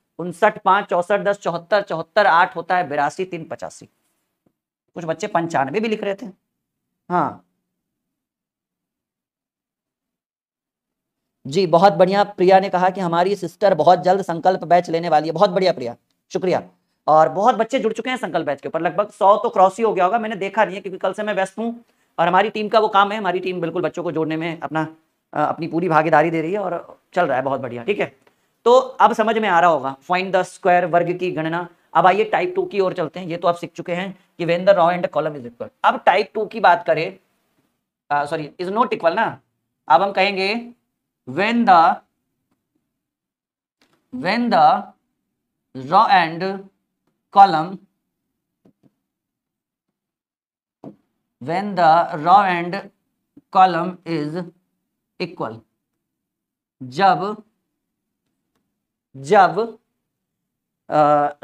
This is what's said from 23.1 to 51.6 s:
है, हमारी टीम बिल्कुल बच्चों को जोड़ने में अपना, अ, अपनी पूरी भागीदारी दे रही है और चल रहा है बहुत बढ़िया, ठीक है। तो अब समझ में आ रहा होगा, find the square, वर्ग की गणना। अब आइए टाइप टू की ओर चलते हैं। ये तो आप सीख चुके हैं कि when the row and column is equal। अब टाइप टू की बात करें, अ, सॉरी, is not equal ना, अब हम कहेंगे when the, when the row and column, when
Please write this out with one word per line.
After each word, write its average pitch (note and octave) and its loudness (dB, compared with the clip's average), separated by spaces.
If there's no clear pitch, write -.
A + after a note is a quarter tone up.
है, A3 -6
हमारी F#3 -2
टीम F#3 -6
बिल्कुल E3 -4
बच्चों D#3+ -6
को E3 -6
जोड़ने D#3 -2
में E3 -6
अपना, D3+ -6
अ, D3 -6
अपनी D3+ -4
पूरी E3+ -4
भागीदारी D#3+ 4
दे D#3+ -4
रही E3 -6
है G#3 -4
और F3 -8
चल - 0
रहा C3 -2
है C3 -2
बहुत C3+ -4
बढ़िया, A#2+ -10
ठीक G3+ -4
है। - -6
तो A#3+ 6
अब A#3 2
समझ A3+ 0
में A3 0
आ E3+ 4
रहा F3 6
होगा, C3+ -2
find F#3 -4
the F#3 2
square, F3+ 2
वर्ग F3 0
की F3+ -4
गणना। E3 -6
अब F3 4
आइए G3 4
टाइप F3+ -2
टू F#3 -2
की G3 -6
ओर F3+ 0
चलते D#3+ -8
हैं। F#3 -12
ये D#3+ -8
तो F#3+ -2
आप F3 2
सीख - -10
चुके E3+ -10
हैं F#3 -8
कि E3+ -4
when F3+ 0
the G3 4
row E3 4
and F3 -4
column D3+ -4
is A#2+ -14
equal। G#2+ -14
अब A3+ 2
टाइप G3+ 0
टू G#3+ -4
की A3 -10
बात F#3+ 4
करें, E3+ -2
अ, D3 -2
सॉरी, D3+ -8
is F3+ -6
not A#3+ -2
equal E3+ -2
ना, G#3+ -4
अब E3 4
हम G3+ -2
कहेंगे G3+ -2
when A3 -2
the, F3+ 6
when A#3+ -4
the F3+ 4
row D#3 0
and F#3 -2
column, F3+ 4
when F#3 -6